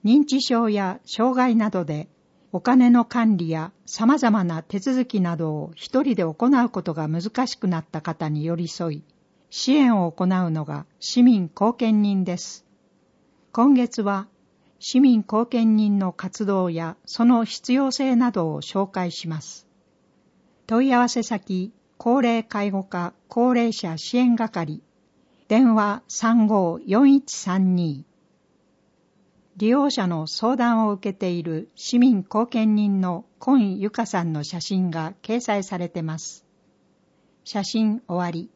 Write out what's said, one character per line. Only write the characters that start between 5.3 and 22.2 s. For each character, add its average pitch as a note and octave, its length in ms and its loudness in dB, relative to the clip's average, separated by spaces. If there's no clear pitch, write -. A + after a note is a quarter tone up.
ど D#3+ 180 -4
を D3+ 200 -10
一 - 280 -2
人 C4 120 0
で F3+ 80 0
行 E3 240 -2
う A3+ 40 -2
こ F#3+ 120 -6
と E3 120 -6
が D3+ 140 -6
難 F#3 400 -4
し - 80 -10
く - 120 -4
な E3+ 120 -2
っ D#3 120 -12
た D#3 100 -10
方 D#3+ 280 -6
に D3+ 140 -4
寄 E3+ 120 -4
り E3+ 120 -6
添 E3 280 -6
い、 D3+ 80 -16
支 - 240 -2
援 B3 300 4
を E3+ 80 -2
行 F#3 140 -6
う - 20 2
の E3+ 380 -2
が D3 200 -10
市 - 240 0
民 A3+ 200 6
貢 G#3 320 -2
献 A3 260 0
人 G3 220 0
で F3+ 140 -4
す。 - 280 -16
今 C4+ 220 4
月 A#3+ 280 0
は G3+ 260 -2
市 - 200 0
民 B3+ 200 6
貢 G#3+ 280 0
献 A3+ 280 2
人 G#3 240 2
の F#3 120 -2
活 F#3+ 340 -8
動 F#3+ 240 0
や E3 360 -6
そ - 180 -4
の A#3 220 4
必 - 280 -8
要 C4+ 180 2
性 C4 240 0
な A#3+ 160 2
ど E3 200 -2
を D3 100 -6
紹 G3 280 -4
介 F3+ 220 -6
し - 180 -12
ま D#3 120 -8
す。 - 260 -20
問 A#3+ 200 2
い C4 60 4
合 A#3+ 60 4
わ A#3+ 100 2
せ A#3 140 -4
先、 G3 480 -6
高 B3 240 0